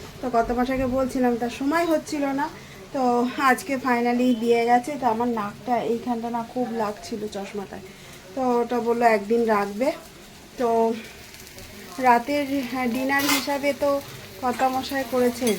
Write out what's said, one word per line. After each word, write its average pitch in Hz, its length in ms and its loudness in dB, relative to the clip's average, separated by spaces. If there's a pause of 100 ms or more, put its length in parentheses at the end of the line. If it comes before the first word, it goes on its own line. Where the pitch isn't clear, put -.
(220)
তো 254 120 -4
কত 226 180 2
মশাইকে 254 360 0
বলছিলাম, 254 500 2
তার 240 120 -2
সময় 311 360 0
হচ্ছিল 302 400 0
না। 277 240 -2 (440)
তো 247 340 2 (100)
আজকে 269 400 2
finally 240 580 2
দিয়ে 233 300 4
গেছে। 247 340 4
তো 262 60 -2
আমার 233 220 2
নাকটা 226 500 -2
এইখানটা 233 520 -2
না 233 240 -4
খুব 247 180 -2
লাগছিল 214 560 -4
চশমাটায়, 202 540 -8 (540)
তো 247 260 2
ওটা 240 180 0
বললো 233 260 2
একদিন 220 400 4
রাখবে। 208 460 2 (680)
তো 226 360 2 (1040)
রাতের, 269 640 4 (100)
হ্যাঁ, 254 160 -2
ডিনার 262 340 0
হিসাবে 285 580 0
তো 285 220 2 (400)
কর্তামশাই 262 720 0
করেছে 240 460 2